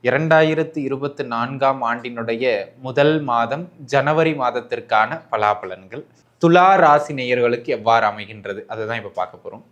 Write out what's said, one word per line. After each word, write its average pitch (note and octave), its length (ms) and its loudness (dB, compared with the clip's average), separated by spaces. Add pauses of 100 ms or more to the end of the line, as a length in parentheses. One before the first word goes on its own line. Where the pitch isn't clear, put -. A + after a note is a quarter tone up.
இரண்டாயிரத்து D#3 720 2
இருபத்து C#3 460 -6
நான்காம் C3 600 -2
ஆண்டினுடைய A#2 600 -4 (360)
முதல் C#3+ 400 2
மாதம் B2+ 440 -2 (200)
ஜனவரி D3+ 480 2
மாதத்திற்கான A#2+ 840 -2 (120)
பலாபலன்கள், G#2 760 -4 (380)
துலா F3+ 340 6
ராசி D3+ 380 4
நேயர்களுக்கு B2 640 0
எவ்வாறு A2+ 300 2
அமைகின்றது, G#2 600 -8
அதை A2+ 180 -8
தான் A2+ 160 -8
இப்ப G2+ 120 -16
பார்க்க - 300 -8
போறோம். - 280 -16